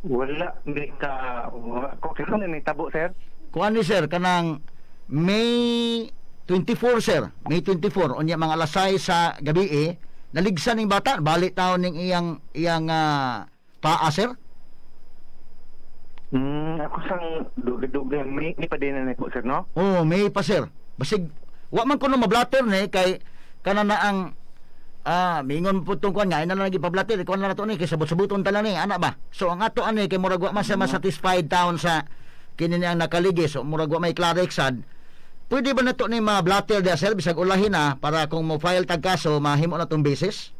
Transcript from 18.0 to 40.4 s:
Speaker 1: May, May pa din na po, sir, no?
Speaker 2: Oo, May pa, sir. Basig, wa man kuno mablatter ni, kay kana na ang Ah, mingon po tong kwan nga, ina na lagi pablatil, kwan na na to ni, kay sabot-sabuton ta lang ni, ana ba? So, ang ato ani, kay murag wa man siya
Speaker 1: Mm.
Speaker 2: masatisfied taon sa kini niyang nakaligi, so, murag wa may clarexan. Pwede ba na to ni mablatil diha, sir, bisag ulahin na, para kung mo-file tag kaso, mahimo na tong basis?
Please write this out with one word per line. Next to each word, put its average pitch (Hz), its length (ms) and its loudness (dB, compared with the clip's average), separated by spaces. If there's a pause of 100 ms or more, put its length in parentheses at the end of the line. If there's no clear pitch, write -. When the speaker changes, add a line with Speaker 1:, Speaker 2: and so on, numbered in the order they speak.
Speaker 1:
May, 143 400 -4
May 165 80 -4
pa 160 80 -2
din 139 240 -2
na 127 160 -2
po, - 160 -6
sir, 123 80 -4
no? 139 240 -2 (100)
Speaker 2:
Oo, 180 300 2
May 190 240 2
pa, 196 160 -2
sir. 131 240 0 (320)
Basig, 185 240 0 (480)
wa 226 160 0
man 285 80 4
kuno 269 240 2
mablatter 240 480 4
ni, 196 240 2
kay 185 260 2 (460)
kana 202 160 2
na 208 180 2
ang 190 380 0 (680)
Ah, 170 340 2
mingon 160 460 0
po 196 100 0
tong 196 160 0
kwan 196 160 2
nga, 156 140 2
ina 175 100 0
na 196 160 0
lagi 190 80 -2
pablatil, 185 480 0
kwan 190 160 -2
na 196 120 0
na 185 40 -2
to 208 80 -4
ni, 214 160 -2
kay 165 80 0
sabot-sabuton 180 560 0
ta 196 80 2
lang 208 160 2
ni, 190 80 0
ana 180 240 0
ba? 151 160 0 (160)
So, 185 160 0
ang 175 160 0
ato - 160 0
ani, 214 240 0
kay 185 160 0
murag 185 220 2
wa 190 100 0
man 202 140 0
siya 196 100 0
Speaker 1:
Mm. 190 80 2
Speaker 2:
masatisfied 185 640 2
taon 175 320 2
sa 160 240 2 (540)
kini 170 180 0
niyang 175 240 2
nakaligi, 170 480 2
so, 135 160 -4
murag 156 240 0
wa 165 160 0
may 170 80 2
clarexan. 165 720 0 (640)
Pwede 262 240 2
ba 254 80 2
na 254 160 2
to 226 160 0
ni 233 80 2
mablatil 202 640 4
diha, 175 140 4
sir, 202 180 2
bisag 170 240 0
ulahin 196 320 4
na, 147 240 2
para 151 320 0
kung 160 160 -2
mo-file 170 400 2
tag 175 160 0
kaso, 165 400 2
mahimo 147 400 2
na 165 80 -2
tong 151 160 2
basis? - 560 0